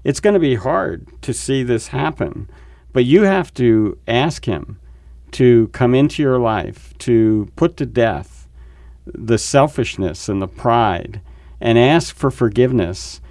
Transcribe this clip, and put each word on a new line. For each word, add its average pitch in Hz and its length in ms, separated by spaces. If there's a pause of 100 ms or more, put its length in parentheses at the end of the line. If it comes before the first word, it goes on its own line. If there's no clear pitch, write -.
it's 139 160
gonna 208 200
be 139 160
hard 143 520 (160)
to 131 100
see 135 300
this 120 240
happen. 135 600 (460)
But 127 120
you 170 180
have 196 320
to 110 420 (100)
ask 123 380
Him 101 320 (540)
to 120 380
come 123 260
into 147 260
your 131 160
life, 110 640
to 110 560
put 170 220
to 139 100
death 113 600 (580)
the 110 320
selfishness 113 920
and 98 120
the 95 60
pride, 110 720 (400)
and 117 180
ask 147 380
for 135 160
forgiveness, 113 880 (120)